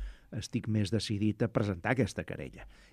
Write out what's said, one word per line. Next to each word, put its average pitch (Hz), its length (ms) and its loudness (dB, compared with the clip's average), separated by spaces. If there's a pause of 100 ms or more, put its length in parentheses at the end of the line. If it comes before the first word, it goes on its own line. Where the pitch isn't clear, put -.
(340)
estic - 340 -4
més 107 220 2
decidit 107 540 0
a 113 100 2
presentar 104 400 2
aquesta 117 320 0
querella. - 400 -10 (280)